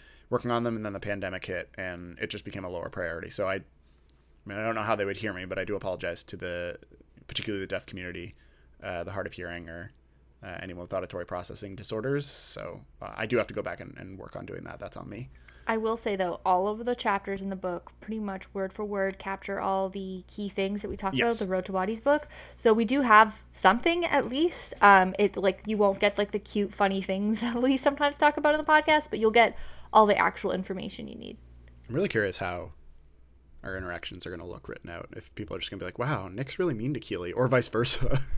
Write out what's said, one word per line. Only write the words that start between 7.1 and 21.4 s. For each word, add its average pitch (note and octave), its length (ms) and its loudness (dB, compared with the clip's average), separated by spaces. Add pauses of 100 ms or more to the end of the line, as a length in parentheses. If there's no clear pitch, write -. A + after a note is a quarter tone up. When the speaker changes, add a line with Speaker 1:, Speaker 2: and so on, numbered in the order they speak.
Speaker 1:
particularly G2 360 -4
the F#2 40 -8
deaf F#2+ 180 -6
community, F2+ 480 -10 (480)
uh, F2 220 -6
the F#2+ 80 -10
hard F#2+ 160 -4
of - 60 -12
hearing, E2+ 340 -10
or, E2+ 240 -12 (500)
uh, F2+ 180 -12
anyone F2+ 220 -10
with F2+ 100 -10
auditory F#2 320 -6
processing F#2+ 520 -8
disorders. C3 500 -4
So, - 560 -4 (180)
uh, G2+ 160 -12
I A2+ 100 -4
do A#2+ 120 2
have G#2 80 2
to - 80 -10
go G#2 80 -4
back F2 180 -8
and, F#2 160 -14
and F#2+ 220 -14
work - 180 -14
on F2+ 80 -10
doing F2+ 200 -12
that. E2+ 140 -14
That's - 180 -12
on F2 120 -12
me. A2 220 -12 (360)
Speaker 2:
I A3+ 120 0
will A3 180 -2
say, A3+ 180 -4
though, F#3 300 -2
all F#3 240 4
of G#3+ 160 -4
the A#3+ 100 -2
chapters G3 460 -2
in G3 80 -6
the G3 80 -4
book, F3+ 440 -6
pretty A3 200 -8
much F#3+ 320 -8
word F#3+ 180 -4
for G#3+ 140 -6
word, G3 340 -2
capture G3 420 -6
all F#3+ 280 0
the F#3+ 400 -8
key G3+ 220 -6
things G3 320 -2
that G#3 60 -6
we F#3 100 -6
talked F#3+ 180 -2
about, A#3 120 4
Speaker 1:
Yes. A3+ 100 2
Speaker 2:
the G#3 80 0